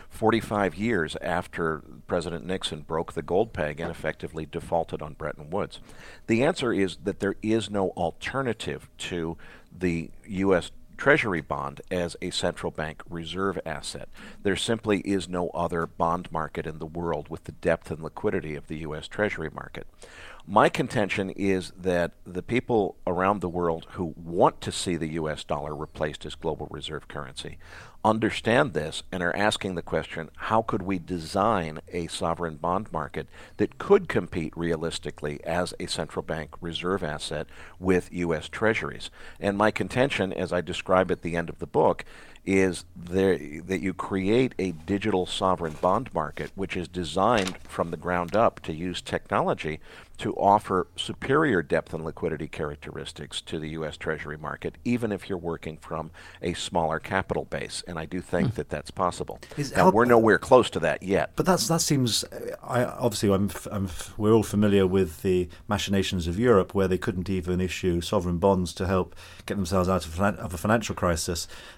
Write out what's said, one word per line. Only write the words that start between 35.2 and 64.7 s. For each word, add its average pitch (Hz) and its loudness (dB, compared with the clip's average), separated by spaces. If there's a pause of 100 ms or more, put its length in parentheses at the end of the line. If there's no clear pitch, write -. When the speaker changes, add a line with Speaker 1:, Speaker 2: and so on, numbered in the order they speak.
Speaker 1:
as 85 -2
a 90 -8
central 85 -6
bank 78 -6
reserve 85 -2
asset 76 -6 (320)
with 92 2
U 87 0
S 76 -6
treasuries? - -2 (280)
And 101 0
my 107 6
contention, 107 0
as 87 -2
I 87 0
describe 90 2
at 87 0
the 85 -2
end 85 -2
of - -12
the - -8
book, 123 2 (400)
is 95 4 (100)
there, 90 2
that 78 -4
you 92 0
create 107 2
a 92 0
digital 95 0
sovereign 85 0
bond 98 2
market 78 -4
which 98 -6
is 87 -4
designed 92 2
from - -4
the 85 -6
ground 87 -2
up 113 4
to - -8
use 85 -4
technology 98 -2 (380)
to - -2
offer 98 4 (100)
superior 135 2
depth 78 0
and 80 -6
liquidity 80 -4
characteristics 73 -8
to - -8
the 78 -6
U 80 -6
S 76 -8
Treasury 76 -6
market, 76 -8
even 120 0
if 95 -6
you're 95 -2
working 82 -6
from 80 -8 (320)
a 87 -2
smaller 80 0
capital 87 -2
base. - -8
And 85 -8
I 80 -6
do 87 -6
think 87 0
Speaker 2:
Hmm. 113 -4
Speaker 1:
that - -6
that's 73 -6
possible. - -2 (160)
Speaker 3:
Is 147 -4
Speaker 1:
Now, 90 8
Speaker 3:
how 92 10
Speaker 1:
we're 110 8
nowhere 113 8
close 123 8
to 87 -2
that 78 0
yet. 92 2
Speaker 3:
But 160 0
that's, 175 4
that 160 2
seems, 127 2 (360)
I, 123 0
obviously, 107 2
I'm 98 4
f-, - -10
I'm 98 -2
f-, - -8
we're 107 6
all 113 8
familiar 101 6